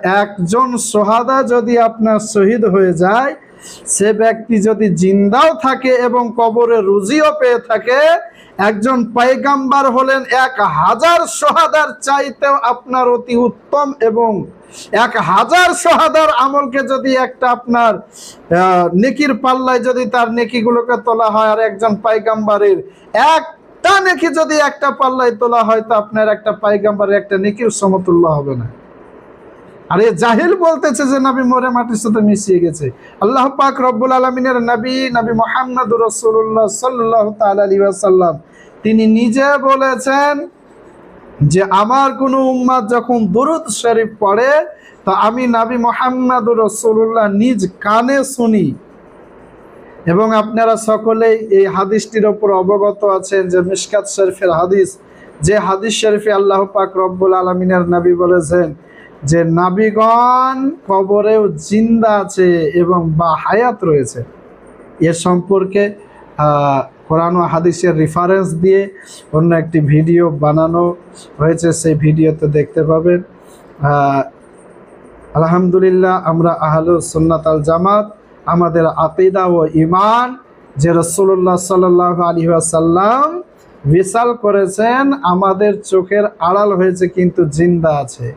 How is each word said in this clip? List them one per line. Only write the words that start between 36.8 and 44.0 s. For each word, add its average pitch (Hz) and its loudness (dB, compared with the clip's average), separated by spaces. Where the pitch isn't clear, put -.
সাল্লাল্লাহু 226 0
তাআলা 202 0
আলাইহি 196 2
ওয়াসাল্লাম, 185 2
তিনি 220 2
নিজে 233 2
বলেছেন 269 0
যে 151 2
আমার 247 2
কোনো 262 0
উম্মত 254 0
যখন 240 0
দুরূদ 294 0
শরীফ 226 -2